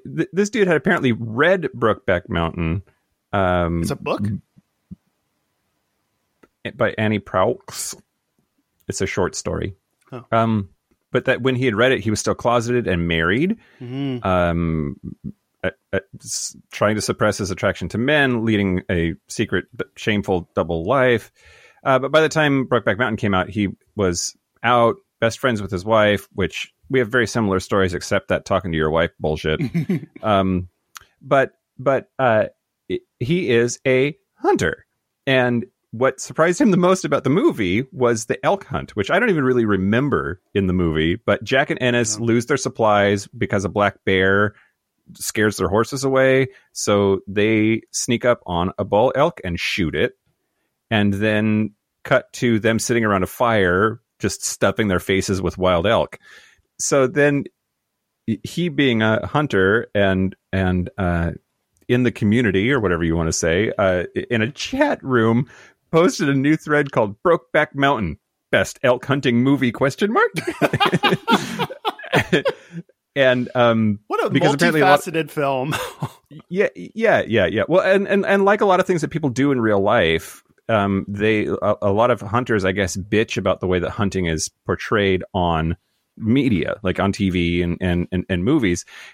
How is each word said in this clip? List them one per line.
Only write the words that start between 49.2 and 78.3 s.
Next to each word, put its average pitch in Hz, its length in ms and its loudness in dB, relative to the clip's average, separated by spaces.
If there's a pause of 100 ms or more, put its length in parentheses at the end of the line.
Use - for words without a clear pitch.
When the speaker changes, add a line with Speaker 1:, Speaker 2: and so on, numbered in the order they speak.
Speaker 1:
and 87 160 -6
shoot - 360 -4
it, 110 220 -2 (720)
and 104 240 2
then 107 600 0 (300)
cut - 300 0
to 117 260 0
them 110 200 2
sitting 117 260 0
around 98 180 2
a 87 40 0
fire, 110 760 2 (180)
just - 240 -4
stuffing - 440 0
their 90 120 2
faces 95 420 0
with 90 160 -4
wild 90 300 2
elk. 90 320 0 (600)
So 139 280 2
then 143 360 2 (1000)
he 170 260 -4
being 135 340 2
a 110 240 2
hunter 107 680 2
and, 95 420 2 (180)
and, 90 440 0
uh, 85 340 0 (560)
in 123 160 2
the 120 80 2
community 107 600 2
or 139 80 0
whatever 87 240 0
you 82 140 2
wanna 82 160 0
say, 87 440 0
uh, 92 260 2 (280)
in 113 100 0
a 113 100 -2
chat 285 520 -2
room, 117 440 2 (440)
posted 175 380 2
a 139 40 2
new 139 220 2
thread 147 360 -2
called 107 300 -2
Brokeback 165 540 0
Mountain, 135 420 0 (320)
best - 320 0
elk 123 240 2
hunting 131 380 2
movie, 131 280 2
question 170 420 0
mark? 415 180 2 (300)
<laughs> - 1800 -2 (720)
And, 123 420 2
um, 113 520 4
Speaker 2:
What 370 180 -2
a 220 40 -2
Speaker 1:
because 139 240 4
apparently 156 280 2
a - 40 4
lot - 160 6
Speaker 2:
multifaceted 160 300 -6
film. 139 500 -2
<laughs> - 40 -8 (600)
Speaker 1:
Yeah, 185 280 0
yeah, 123 520 0
yeah, 104 180 2
yeah. 110 220 0
Well, 175 140 4
and, 196 260 2
and, 202 180 2
and 196 200 2